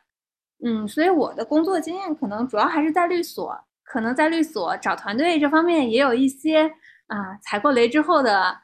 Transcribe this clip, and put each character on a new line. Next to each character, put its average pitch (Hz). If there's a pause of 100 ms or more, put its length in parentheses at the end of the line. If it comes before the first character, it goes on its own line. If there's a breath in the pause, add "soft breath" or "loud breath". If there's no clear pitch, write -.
(680)
嗯， 214
所 302
以 370
我 311
的 226
工 311
作 359
经 320
验 370
可 247
能 214
主 208
要 220
还 330
是 320
在 349
律 349
所， - (280)
可 -
能 240
在 311
律 330
所 175
找 185
团 208
队 320
这 294
方 320
面 320
也 233
有 269
一 262
些， 311 (420 soft breath)
啊， 202
踩 208
过 294
雷 240
之 294
后 302
的 190